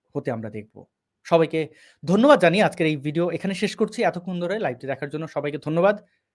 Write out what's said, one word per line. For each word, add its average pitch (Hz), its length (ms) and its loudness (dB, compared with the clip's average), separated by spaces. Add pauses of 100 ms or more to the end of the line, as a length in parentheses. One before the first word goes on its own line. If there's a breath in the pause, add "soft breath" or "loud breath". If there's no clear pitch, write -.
(140)
হতে 135 160 -6
আমরা 110 200 -6
দেখব। 104 340 -16 (400)
সবাইকে 160 440 2 (360 soft breath)
ধন্যবাদ 226 360 6
জানিয়ে 190 240 4
আজকের 160 220 0
এই 156 100 0
ভিডিও 151 340 -2
এখানে 190 240 -6
শেষ 208 220 -4
করছি। 220 260 -2
এতক্ষণ 180 380 -4
ধরে 180 180 -4
লাইভটি 135 280 -6
দেখার 135 220 -6
জন্য 156 200 -8
সবাইকে 147 300 -6
ধন্যবাদ। 175 480 0 (280)